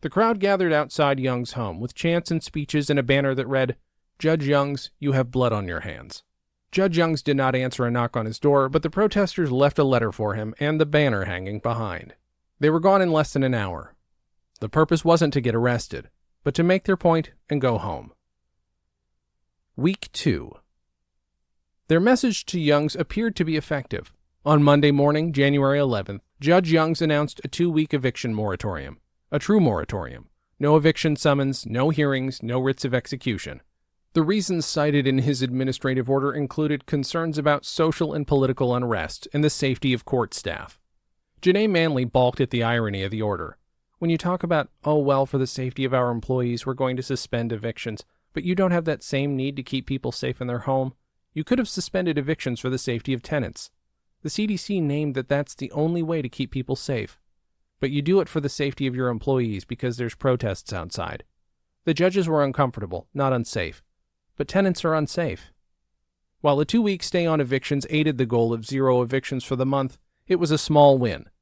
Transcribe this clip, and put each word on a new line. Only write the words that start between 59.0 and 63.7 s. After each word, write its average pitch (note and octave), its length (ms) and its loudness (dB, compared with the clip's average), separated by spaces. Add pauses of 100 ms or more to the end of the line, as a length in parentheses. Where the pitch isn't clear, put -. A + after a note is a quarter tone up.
employees A#2 580 -2
because A#2+ 320 -6
there's A#2+ 180 -6
protests A#2+ 580 -2
outside. E2+ 500 -8 (600)
The E3 100 0
judges F3+ 320 2
were D#3 160 2
uncomfortable, B2+ 720 -2
not C3+ 200 0
unsafe. G#2+ 480 -4 (560)